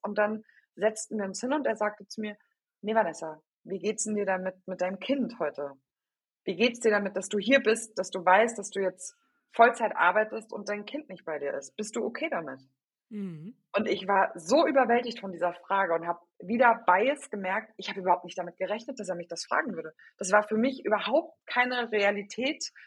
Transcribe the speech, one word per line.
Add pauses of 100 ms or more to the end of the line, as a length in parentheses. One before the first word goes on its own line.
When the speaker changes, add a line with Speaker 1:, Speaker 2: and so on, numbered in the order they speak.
Speaker 1:
und
dann (320)
setzten
wir
uns
hin
und
er
sagte
zu
mir, (440)
"Nee,
Vanessa, (220)
wie
geht's
denn
dir
damit (120)
mit
deinem
Kind
heute? (720)
Wie
geht's
dir
damit,
dass
du
hier
bist,
dass
du
weißt,
dass
du
jetzt (380)
Vollzeit
arbeitest
und
dein
Kind
nicht
bei
dir
ist?
Bist
du
okay
damit?" (440)
Speaker 2:
Mhm. (180)
Speaker 1:
Und
ich
war
so
überwältigt
von
dieser
Frage
und
hab (160)
wieder
Bias
gemerkt,
ich
hab
überhaupt
nicht
damit
gerechnet,
dass
er
mich
das
fragen
würde. (240)
Das
war
für
mich
überhaupt
keine
Realität, (160)